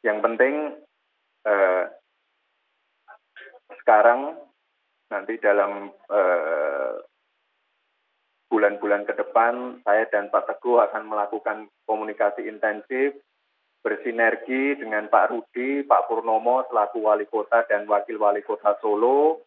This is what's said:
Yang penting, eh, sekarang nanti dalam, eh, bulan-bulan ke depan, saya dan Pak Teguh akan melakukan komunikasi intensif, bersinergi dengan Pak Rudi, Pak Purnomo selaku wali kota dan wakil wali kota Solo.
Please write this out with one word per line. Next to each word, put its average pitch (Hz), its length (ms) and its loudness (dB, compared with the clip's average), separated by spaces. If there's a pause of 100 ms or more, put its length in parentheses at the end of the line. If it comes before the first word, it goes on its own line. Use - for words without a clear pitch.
Yang 107 160 0
penting, 117 320 2 (880)
eh, 95 420 2 (2000)
sekarang 120 560 4 (720)
nanti 104 320 -6
dalam, 101 480 0
eh, 78 1040 -2 (1500)
bulan-bulan 104 560 2
ke 104 160 -6
depan, 123 640 0
saya 107 320 2
dan 101 160 -2
Pak - 160 0
Teguh 120 320 0
akan 107 320 -2
melakukan 107 560 -6 (240)
komunikasi 107 560 -4
intensif, 110 720 -4 (640)
bersinergi 117 960 -2
dengan 107 320 -6
Pak 101 240 4
Rudi, 131 480 -6
Pak - 240 2
Purnomo 113 640 0
selaku 110 320 -2
wali 104 240 2
kota 113 400 0
dan 104 240 -2
wakil 104 320 -2
wali 104 240 2
kota 104 320 -2
Solo. 135 680 2